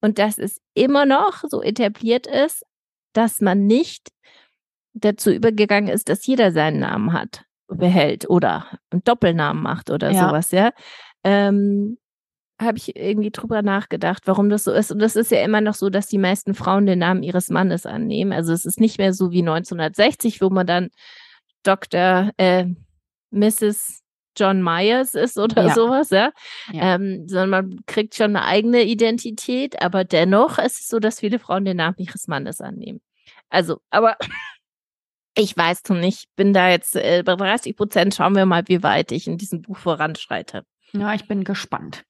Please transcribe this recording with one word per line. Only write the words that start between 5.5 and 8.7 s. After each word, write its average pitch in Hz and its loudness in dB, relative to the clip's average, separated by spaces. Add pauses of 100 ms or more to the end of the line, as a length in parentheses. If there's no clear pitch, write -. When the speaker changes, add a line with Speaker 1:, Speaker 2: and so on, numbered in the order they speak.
Speaker 1:
ist, - -4
dass - -2
jeder 247 4
seinen 156 0
Namen 131 -2
hat, - -6 (220)
behält 170 0
oder 120 0 (120)